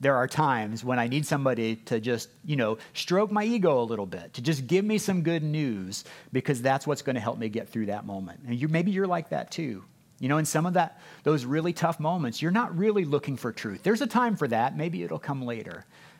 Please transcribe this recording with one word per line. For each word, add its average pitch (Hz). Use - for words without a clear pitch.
there 135
are 123
times 117
when 123
I 117
need 143
somebody 120
to 113
just, 117
you 151
know, 110
stroke 196
my 208
ego 185
a 117
little 110
bit, 87
to -
just 135
give 185
me 214
some 185
good 165
news, 123
because 131
that's 135
what's 143
gonna 127
help 113
me 113
get 107
through 110
that 101
moment. 98
And 120
you, 147
maybe 170
you're 190
like 175
that 147
too. 113
You 131
know, 147
in 156
some 156
of 180
that, 170
those 147
really 160
tough 165
moments, 151
you're 156
not 196
really 202
looking 143
for 117
truth. 101
There's 220
a 285
time 233
for 147
that. 120
Maybe 170
it'll 165
come 139
later. 113